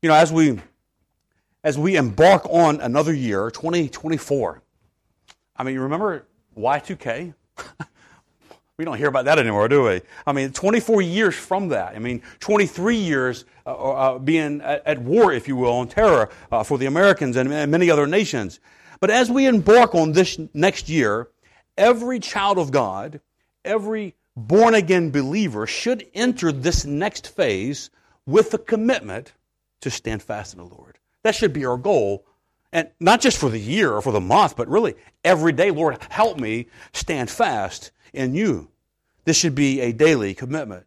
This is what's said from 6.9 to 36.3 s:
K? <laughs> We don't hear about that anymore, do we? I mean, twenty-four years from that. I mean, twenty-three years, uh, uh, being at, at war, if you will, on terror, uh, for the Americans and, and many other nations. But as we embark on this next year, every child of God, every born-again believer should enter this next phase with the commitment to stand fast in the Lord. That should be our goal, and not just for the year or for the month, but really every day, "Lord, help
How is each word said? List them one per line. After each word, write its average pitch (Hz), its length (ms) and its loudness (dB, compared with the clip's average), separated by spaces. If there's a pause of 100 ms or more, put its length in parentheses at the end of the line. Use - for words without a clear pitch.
K? 143 380 -10 (240)
<laughs> - 60 -16 (1120)
We 160 80 -8
don't 139 120 -8
hear 147 100 0
about 131 180 0
that 151 140 4
anymore, 110 280 2
do 135 180 4
we? 92 160 0 (260)
I 143 60 -2
mean, 135 180 -4
twenty-four 214 500 0
years 185 320 0
from 190 360 -6
that. 101 260 -4
I 107 40 -14
mean, 120 220 -6 (180)
twenty-three 208 580 0
years, 135 460 -2 (220)
uh, 127 60 -10
uh, 131 480 -2
being 147 420 -2
at, - 240 -6
at 147 140 -2
war, 170 340 4
if 120 140 -6
you 139 80 -4
will, 123 180 0
on 123 140 -2
terror, 160 420 2 (220)
uh, 110 120 0
for 143 140 -4
the 127 80 -4
Americans 147 520 2
and, 131 140 0
and 147 200 -2
many 170 180 2
other 147 160 4
nations. 147 540 -4 (400)
But 190 100 0
as 240 220 2
we 269 160 4
embark 220 480 6
on 160 160 2
this 180 280 0 (140)
next - 360 0
year, 117 380 0 (480)
every 240 440 2
child 202 400 -2
of 156 100 -2
God, 127 500 -2 (460)
every 208 480 -4 (220)
born-again 180 720 4
believer 139 560 -2
should 226 480 -4
enter 202 380 0
this 147 340 -2
next 147 500 -6
phase 123 540 -4 (380)
with 214 240 2
the 214 80 -4
commitment 214 760 -4 (480)
to - 80 -6
stand 110 320 -8
fast 104 320 -12
in 92 60 -20
the 87 60 -20
Lord. - 340 -20 (240)
That 214 100 0
should 208 180 0
be 135 140 -6
our 127 120 -2
goal, 123 500 -2 (440)
and 165 280 -4
not 214 220 2
just - 180 0
for 143 100 0
the 113 100 -6
year 139 320 -2
or 104 120 -2
for 131 80 -2
the 104 100 0
month, 147 340 2
but 120 120 -6
really 185 260 0 (300)
every 165 280 2
day, 170 200 2
"Lord, 156 260 -2 (120)
help 214 300 -2